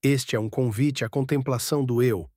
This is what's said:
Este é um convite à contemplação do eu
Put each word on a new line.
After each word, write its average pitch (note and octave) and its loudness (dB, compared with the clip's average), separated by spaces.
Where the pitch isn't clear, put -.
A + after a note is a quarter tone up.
Este C#3 0
é A2 0
um A2 -2
convite B2+ 0
à A2+ -4
contemplação C3+ 0
do A#2+ 2
eu G#2 0